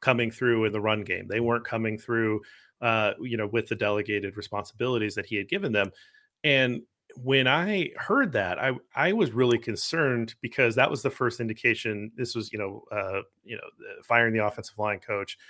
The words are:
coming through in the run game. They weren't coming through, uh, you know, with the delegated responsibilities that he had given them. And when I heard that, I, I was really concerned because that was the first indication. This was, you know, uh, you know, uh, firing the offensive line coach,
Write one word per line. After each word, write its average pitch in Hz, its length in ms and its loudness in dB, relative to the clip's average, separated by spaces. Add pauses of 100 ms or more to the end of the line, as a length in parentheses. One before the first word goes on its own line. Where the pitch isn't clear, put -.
coming 120 300 2
through 117 340 2
in 104 60 0
the 107 100 -4
run 107 220 2
game. 92 240 -6
They 110 120 -2
weren't 117 260 0
coming 113 320 -2
through, 110 440 0 (400)
uh, 110 400 2
you 117 160 -4
know, 107 100 -2
with 110 220 -2
the - 60 -2
delegated 104 600 -2
responsibilities 107 800 -4
that 98 100 -4
he 110 100 -6
had 101 140 -4
given 196 220 -2
them. 98 200 2 (520)
And 131 380 2 (360)
when 131 300 4
I 175 500 2
heard 233 360 0
that, 92 260 0
I, 131 140 0 (220)
I 165 180 2
was 180 180 2
really 120 260 4
concerned 120 840 -2
because 117 340 0
that 127 140 4
was - 120 -4
the 110 80 -2
first 120 300 -2
indication. 110 760 -2
This 123 200 -6
was, 110 160 -6
you 107 80 -6
know, 98 320 -6
uh, 98 300 -4 (220)
you 117 120 -12
know, - 80 -12
uh, - 400 -16
firing 117 300 4
the 107 120 2
offensive - 320 -6
line 104 220 -2
coach, 101 380 -6 (120)